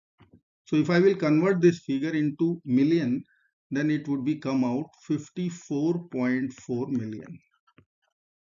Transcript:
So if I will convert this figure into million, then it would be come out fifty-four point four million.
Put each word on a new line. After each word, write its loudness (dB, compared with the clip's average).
So -4
if 2
I 4
will 6
convert 2
this 4
figure -2
into -2
million, 2
then -2
it -4
would -4
be -2
come -2
out -2
fifty-four -4
point -2
four -6
million. -8